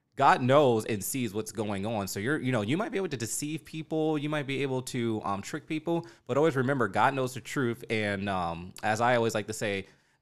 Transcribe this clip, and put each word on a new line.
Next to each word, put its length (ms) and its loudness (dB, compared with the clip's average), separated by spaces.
God 260 4
knows 440 6
and 160 -2
sees 320 -4
what's 200 -6
going 320 -4
on. 220 -2
So 120 -6
you're, 220 -2
you 100 0
know, 100 2
you 140 0
might 160 -2
be 60 -4
able 100 -2
to 80 -8
deceive 480 -6
people, 540 0
you 100 -2
might 200 -2
be 160 -2
able 180 -2
to, 420 -2
um, 180 -2
trick 240 -8
people, 400 -2
but 80 -2
always 220 4
remember 320 2
God 240 4
knows 220 -2
the 40 -8
truth. 500 -2
And, 380 0
um, 460 -4
as 160 2
I 160 4
always 180 2
like 140 -2
to 60 -6
say, 320 -4